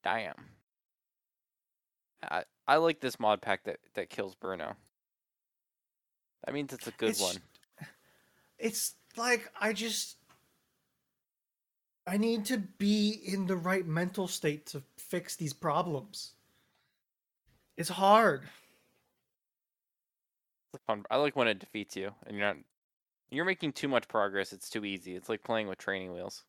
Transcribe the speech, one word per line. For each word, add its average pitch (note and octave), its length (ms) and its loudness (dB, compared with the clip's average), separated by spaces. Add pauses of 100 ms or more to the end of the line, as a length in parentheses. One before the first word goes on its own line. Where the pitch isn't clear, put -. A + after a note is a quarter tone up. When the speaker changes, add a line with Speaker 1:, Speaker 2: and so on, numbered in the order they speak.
Speaker 1:
Damn. G2 320 -2 (1900)
I, - 220 -4 (220)
I C#3 100 6
like E3 240 4
this B2+ 200 -4
mod G#2+ 220 4
pack G2+ 220 -2
that, F#2 140 -6 (160)
that F2+ 160 -4
kills G2 240 -6
Bruno. F#2 400 -6 (1700)
That C3 100 -6
means C#3+ 180 -4
it's - 140 -12
a A#2 60 -8
good A2 180 0
Speaker 2:
It's G2+ 100 -2
Speaker 1:
one. F#2 160 0 (1200)
Speaker 2:
it's - 360 -2 (220)
like, A#3 340 2 (100)
I G#3+ 140 2
just, G#3+ 420 -4 (1900)
I F#3 100 0
need A3 300 2
to B3+ 120 2
be G#3 520 2 (140)
in F#3+ 220 -2
the F#3 100 2
right F3+ 300 2
mental F3+ 400 0
state D3+ 420 -2
to C#3 140 -8 (140)
fix - 400 -6
these D3+ 160 -4
problems. E3 800 -2 (1400)
It's E3+ 140 -4
hard. G3 520 6 (2250)
Speaker 1:
It's - 140 -16
fun. G#2 240 -2
I A2 60 2
like C#3+ 200 2
when A#2+ 120 4
it G2+ 100 2
defeats G2+ 380 -10
you, G2 160 -6 (140)
and G#2+ 100 -10
you're G#2 100 0
not, F#2 100 0 (720)
you're D3 140 0
making F3 280 0
too - 160 -4
much B2+ 200 2
progress. G2 440 0
It's - 180 -14
too G#2+ 140 -4
easy. F#2+ 320 -6
It's F2+ 120 -12
like A2 140 -2
playing A2 260 -2
with F#2+ 100 -8
training F#2+ 360 -4
wheels. F2+ 340 -10